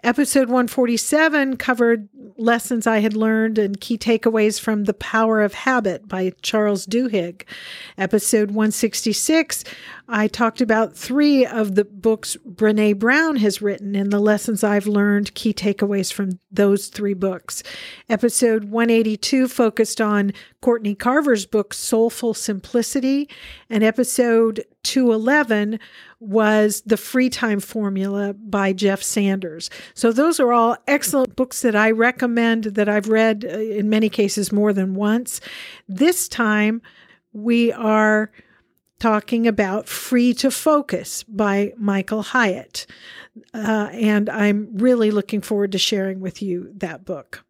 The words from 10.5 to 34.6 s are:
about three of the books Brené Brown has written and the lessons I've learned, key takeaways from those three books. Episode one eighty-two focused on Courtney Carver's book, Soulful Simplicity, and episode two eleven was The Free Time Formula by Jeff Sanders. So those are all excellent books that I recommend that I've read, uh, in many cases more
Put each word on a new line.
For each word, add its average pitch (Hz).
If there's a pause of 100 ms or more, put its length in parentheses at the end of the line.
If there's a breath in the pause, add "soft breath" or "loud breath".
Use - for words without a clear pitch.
about 220
three 277
of 214
the 208
books 208 (100)
Brené 214
Brown 285
has 208
written 202
and 202
the 208
lessons 208
I've 208
learned, 202
key 214
takeaways 202
from 190 (100)
those 196
three 202
books. 185 (460 loud breath)
Episode 226
one 226
eighty-two 226
focused 226
on 202 (280 loud breath)
Courtney 226
Carver's 254
book, -
Soulful 226
Simplicity, 254 (400 loud breath)
and 220
episode 226 (180)
two 247
eleven 220 (420 loud breath)
was 214
The 214
Free 254
Time 220
Formula 202
by 202
Jeff 196
Sanders. 190 (240 loud breath)
So -
those 302
are 240
all 233 (100)
excellent 269
books 254
that 220
I 214
recommend 233
that 208
I've 208
read, 220
uh, 185
in 214
many 214
cases 202
more 208